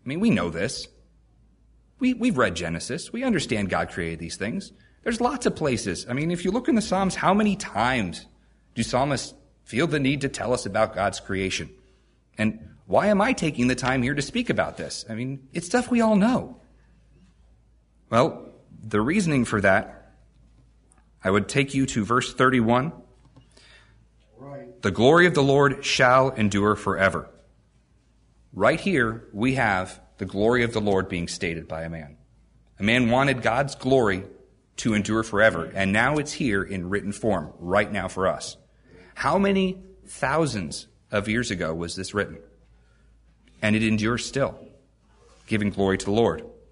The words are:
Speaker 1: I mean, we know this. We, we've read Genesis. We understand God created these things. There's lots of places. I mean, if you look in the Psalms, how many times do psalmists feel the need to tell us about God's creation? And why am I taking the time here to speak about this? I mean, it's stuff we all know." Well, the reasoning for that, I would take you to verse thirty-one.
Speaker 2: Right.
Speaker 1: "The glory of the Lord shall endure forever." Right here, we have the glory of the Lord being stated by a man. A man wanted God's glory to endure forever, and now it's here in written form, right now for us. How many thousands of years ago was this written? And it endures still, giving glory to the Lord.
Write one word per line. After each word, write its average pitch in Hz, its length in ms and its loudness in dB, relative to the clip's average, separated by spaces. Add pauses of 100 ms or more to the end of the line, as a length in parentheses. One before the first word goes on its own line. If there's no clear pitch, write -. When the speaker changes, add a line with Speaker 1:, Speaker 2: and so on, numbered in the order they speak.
Speaker 1:
I - 40 -12
mean, 147 120 -6
we 226 100 4
know 87 200 2
this. 82 380 -6 (1120)
We, 254 140 2
we've 220 240 0
read 101 180 4
Genesis. 85 560 -6
We 240 120 -8
understand 131 460 0
God 85 200 0
created 82 300 -6
these 82 160 -10
things. 147 380 -8 (300)
There's 233 180 -4
lots 247 240 -2
of - 100 0
places. 117 540 -4
I 120 40 -4
mean, 151 180 -2
if 175 120 -6
you 180 80 0
look 247 160 -2
in 285 80 2
the 214 60 2
Psalms, 190 340 0
how 165 180 2
many 208 220 4
times 110 680 -2 (500)
do 117 80 -2
psalmists 131 500 -2 (300)
feel 143 240 -2
the 147 120 -2
need 135 220 0
to 135 80 -2
tell 117 240 -4
us 120 120 -4
about 107 300 0
God's 95 260 -2
creation? 95 480 -4 (680)
And - 380 -4 (120)
why 127 200 4
am 202 140 4
I 226 100 2
taking 135 360 0
the 127 80 2
time 127 260 0
here 131 120 -2
to 143 80 -2
speak 233 280 -4
about 82 260 -2
this? - 340 -10
I 110 60 -8
mean, 131 380 -8
it's 175 120 -8
stuff 247 240 0
we 240 120 2
all 220 140 4
know." 214 460 0 (1500)
Well, 123 400 0 (320)
the 107 200 0
reasoning 147 440 2
for 107 160 0
that, - 540 2 (1080)
I 95 80 2
would 101 160 2
take 139 260 0
you 135 140 2
to 110 160 -2
verse 120 300 -2
thirty-one. 127 580 2 (1500)
Speaker 2:
Right. - 440 -18
Speaker 1:
"The 101 100 0
glory 143 340 6
of 170 100 4
the 143 80 4
Lord 139 420 4
shall 131 460 4
endure 104 440 2
forever." 92 540 0 (1200)
Right 135 300 2
here, 117 500 0
we 127 240 0
have 98 460 0 (180)
the 101 60 -6
glory 107 380 2
of 113 100 -2
the 110 80 0
Lord 98 280 2
being 87 180 -4
stated 82 400 -6
by 80 160 -10
a 82 60 -10
man. 78 280 -14 (600)
A 98 40 -4
man 117 260 2
wanted 127 320 2
God's 127 320 0
glory 110 500 2 (540)
to 110 160 0
endure 107 300 0
forever, 98 500 2
and 98 180 0
now 123 260 2
it's 147 160 -4
here 101 300 0
in 90 260 -6
written 101 220 -4
form, 95 460 -4
right 95 340 0
now 95 160 -4
for 92 200 -2
us. - 280 -6 (600)
How 151 240 0
many 190 420 0 (240)
thousands 131 840 -4 (240)
of 104 160 -2
years 113 220 -2
ago 85 240 -2
was 85 220 -6
this 95 180 -8
written? 90 240 -4 (1200)
And 107 140 2
it 110 80 2
endures 110 420 0
still, 135 340 -2 (880)
giving 104 240 0
glory 95 260 0
to - 80 -6
the 101 60 -4
Lord. 101 320 0 (280)